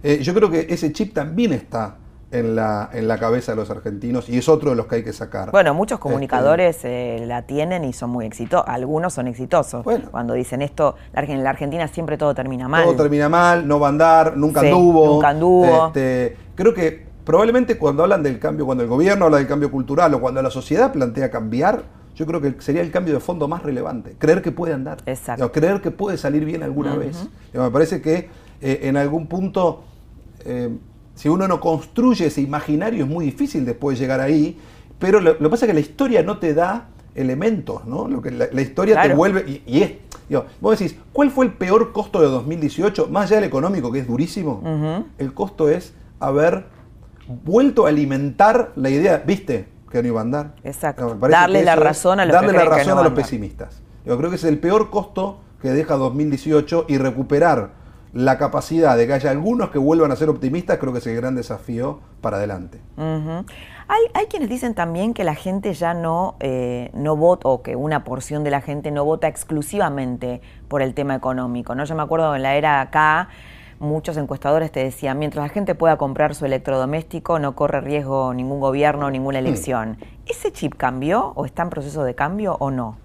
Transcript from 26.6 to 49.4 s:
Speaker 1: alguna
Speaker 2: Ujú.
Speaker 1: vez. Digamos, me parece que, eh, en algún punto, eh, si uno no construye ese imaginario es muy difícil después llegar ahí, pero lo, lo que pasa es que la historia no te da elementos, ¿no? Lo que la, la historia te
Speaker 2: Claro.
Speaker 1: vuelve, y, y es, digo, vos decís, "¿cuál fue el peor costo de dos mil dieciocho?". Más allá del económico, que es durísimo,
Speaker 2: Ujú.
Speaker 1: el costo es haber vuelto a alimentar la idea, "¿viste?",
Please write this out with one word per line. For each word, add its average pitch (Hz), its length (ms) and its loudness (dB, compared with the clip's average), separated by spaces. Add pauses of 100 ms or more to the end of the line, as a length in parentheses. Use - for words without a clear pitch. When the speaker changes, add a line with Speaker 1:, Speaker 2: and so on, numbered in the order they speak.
Speaker 1:
alguna 143 300 -4
Speaker 2:
Ujú. - 80 -4
Speaker 1:
vez. 170 280 -8 (240)
Digamos, 127 180 -2
me - 20 -8
parece 156 300 0
que, 170 260 -2 (320)
eh, 135 220 -2
en 139 160 0
algún 151 300 -2
punto, 180 540 -2 (640)
eh, 123 240 -6 (460)
si - 140 -4
uno 185 200 2
no 175 100 0
construye 175 680 0
ese 143 160 -2
imaginario 151 640 -2
es 135 60 -2
muy 165 140 -4
difícil 147 400 -2
después 120 340 -2
llegar 131 220 -2
ahí, 151 380 0 (400)
pero 190 220 4
lo, 165 120 4
lo - 60 0
que 151 100 2
pasa 165 160 2
es 220 60 2
que 175 40 2
la 151 60 4
historia 226 420 0
no 202 160 -4
te 160 140 0
da 185 360 0 (260)
elementos, 135 720 -4
¿no? 147 220 -6
Lo 262 120 -4
que 123 100 -8
la, 123 220 0
la 131 80 0
historia 190 360 2
te 156 40 4
Speaker 2:
Claro. 143 160 4
Speaker 1:
vuelve, 190 300 2
y, 139 200 -12
y 135 160 4
es, - 100 0 (360)
digo, 131 160 -2 (160)
vos 214 180 2
decís, 180 180 -4 (180)
"¿cuál 285 160 4
fue 262 160 2
el 190 80 -2
peor 220 380 2
costo 202 280 -2
de 151 60 8
dos 131 200 0
mil 160 140 -4
dieciocho?". 170 500 0
Más 196 140 0
allá 202 120 4
del 202 120 4
económico, 147 420 -2
que 135 100 -2
es 123 60 -8
durísimo, 147 560 -4
Speaker 2:
Ujú. 160 440 -4 (100)
Speaker 1:
el 135 160 -6
costo 165 380 -2
es 180 240 -2 (260)
haber 156 460 0 (600)
vuelto 196 600 2
a - 20 4
alimentar 147 880 2
la 135 140 0
idea, 156 360 2
"¿viste?", 143 460 -4 (180)